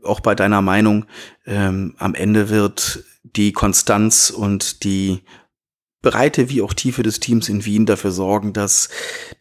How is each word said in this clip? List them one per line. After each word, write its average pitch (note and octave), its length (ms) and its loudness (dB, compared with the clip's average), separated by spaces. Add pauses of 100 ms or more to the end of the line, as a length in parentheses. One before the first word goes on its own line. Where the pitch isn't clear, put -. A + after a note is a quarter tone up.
auch - 180 -2
bei G#2 140 2
deiner G2+ 260 2
Meinung, G#2 460 2 (400)
ähm, G2 520 -2
am G2 160 -2
Ende G#2 340 2
wird - 560 -2 (180)
die G#2 300 0
Konstanz G#2+ 800 2
und G2+ 520 -4
die F#2+ 400 -2 (800)
Breite C3 460 2
wie C3 140 -2
auch G2+ 120 -4
Tiefe B2 280 -4
des A2 180 -2
Teams A#2 280 0
in G2+ 160 -2
Wien G#2+ 220 2
dafür G2+ 240 0
sorgen, G2 420 -2
dass G2+ 360 0 (520)